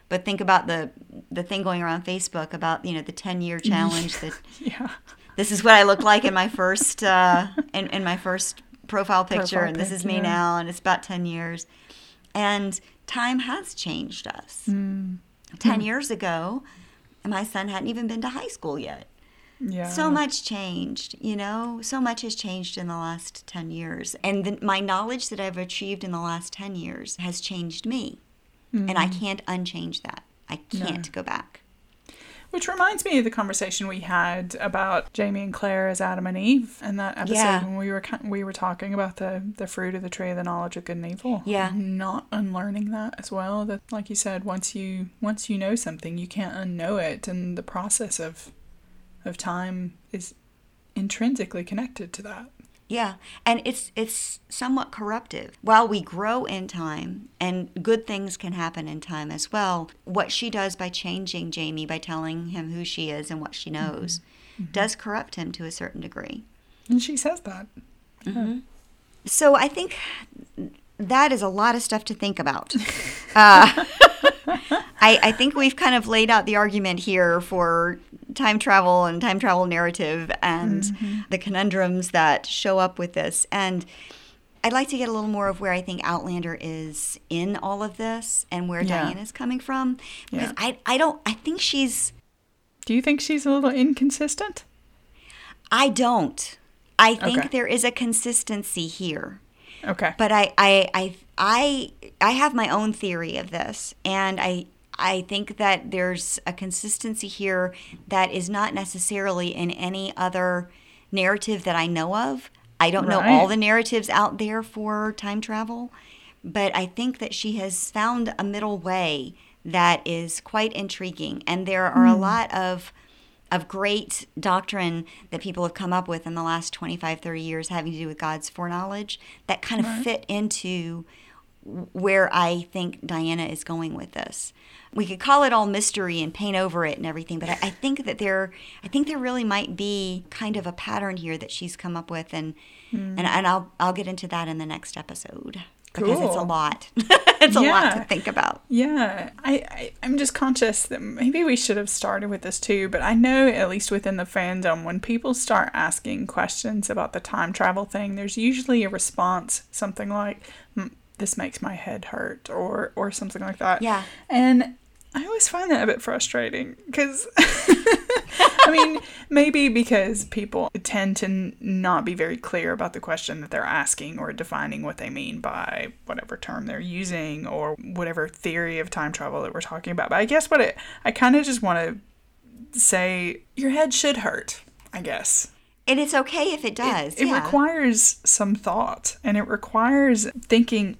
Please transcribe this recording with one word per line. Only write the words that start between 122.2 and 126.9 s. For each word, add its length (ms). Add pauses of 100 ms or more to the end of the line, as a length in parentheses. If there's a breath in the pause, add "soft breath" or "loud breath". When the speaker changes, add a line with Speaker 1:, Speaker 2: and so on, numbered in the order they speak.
Speaker 1:
lot 320
of, 380 (600 soft breath)
of 160
great 600 (120)
doctrine 640 (260 loud breath)
that 100
people 220
have 100
come 200
up 140
with 200
in 80
the 80
last 300
twenty-five, 480